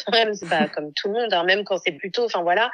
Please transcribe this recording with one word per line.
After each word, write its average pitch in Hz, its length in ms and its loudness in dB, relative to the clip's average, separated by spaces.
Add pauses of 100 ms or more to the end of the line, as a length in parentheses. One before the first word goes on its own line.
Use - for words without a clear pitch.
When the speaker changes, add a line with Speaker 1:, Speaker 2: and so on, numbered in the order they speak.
Speaker 1:
<laughs> 202 60 -6
même, 226 220 4
c'est 185 160 -8
pas 156 180 2
Speaker 2:
<laughs> - 80 -14
Speaker 1:
comme 151 180 -8
tout - 140 -4
le 202 60 -2
monde, 226 200 -2
hein, 170 100 2
même 196 200 2
quand 196 140 -2
c'est 175 140 -4
plus 170 200 -8
tôt, 240 140 0
enfin 208 160 -2
voilà. 180 320 2